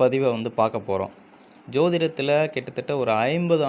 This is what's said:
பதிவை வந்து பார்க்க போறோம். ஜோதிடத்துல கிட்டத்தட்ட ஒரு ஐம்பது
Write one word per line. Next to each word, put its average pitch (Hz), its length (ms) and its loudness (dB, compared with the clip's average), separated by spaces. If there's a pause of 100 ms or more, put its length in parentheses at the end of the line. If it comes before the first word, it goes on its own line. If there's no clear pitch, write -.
பதிவை 131 340 4
வந்து 113 240 -4
பார்க்க 110 300 0
போறோம். 98 260 -2 (600)
ஜோதிடத்துல 160 640 0 (180)
கிட்டத்தட்ட - 380 -6 (100)
ஒரு 117 100 0 (160)
ஐம்பது 170 400 0